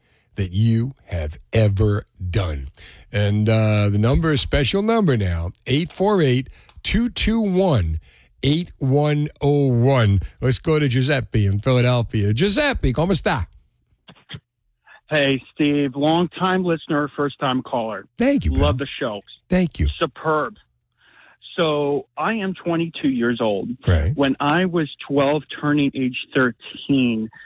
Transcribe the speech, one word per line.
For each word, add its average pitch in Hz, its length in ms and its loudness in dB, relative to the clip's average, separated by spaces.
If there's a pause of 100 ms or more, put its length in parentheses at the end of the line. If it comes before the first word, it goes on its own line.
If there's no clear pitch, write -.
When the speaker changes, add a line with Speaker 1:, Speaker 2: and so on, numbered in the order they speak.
(340)
Speaker 1:
that 92 180 -4
you 113 420 2 (120)
have 80 320 -6 (160)
ever 104 540 2 (240)
done? 78 380 -4 (420)
And, 104 360 0
uh, 107 420 2
the 101 100 0
number 151 320 2
is 139 100 2
special 147 400 0
number 214 340 2
now, 90 360 -2 (160)
eight 147 260 -2
four 196 300 2
eight, 131 260 2 (320)
two 233 280 0
two 220 300 0
one, 175 600 2 (460)
eight 156 340 0
one 147 500 0 (120)
oh 143 260 2
one. 120 520 4 (220)
Let's 127 180 0
go 160 200 0
to 147 100 2
Giuseppe 123 560 0
in 98 140 0
Philadelphia. 120 720 0
Giuseppe, 196 580 0
come 165 240 0
sta? 120 300 -2 (1600)
Speaker 2:
Hey, 139 320 0 (120)
Steve. 143 420 0
Long-time 175 680 0
listener, 156 520 -2
first-time 135 460 -4
caller. 110 440 -6 (120)
Speaker 1:
Thank 262 280 0
you, - 60 2
Speaker 2:
Love 139 260 2
Speaker 1:
pal. 135 80 -6
Speaker 2:
the - 20 -16 (120)
show. 107 220 -6 (280)
Speaker 1:
Thank 185 300 0
you. - 80 2 (120)
Speaker 2:
Superb. 151 560 -4 (1000)
So 147 520 0 (100)
I 170 160 -2
am 190 220 -4
twenty-two 165 540 -2
years 120 300 0
old. 104 300 -2 (160)
Speaker 1:
Right. 85 300 2
Speaker 2:
When 139 240 0
I 156 260 0
was 165 240 -2 (180)
twelve, 143 360 0 (180)
turning 147 320 0
age 127 240 -4 (160)
thirteen, 123 960 0 (160)